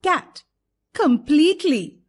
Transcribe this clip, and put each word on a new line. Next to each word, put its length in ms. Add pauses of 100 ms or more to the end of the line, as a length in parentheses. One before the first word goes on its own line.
Cat, 420 (500)
"Completely." 1040 (100)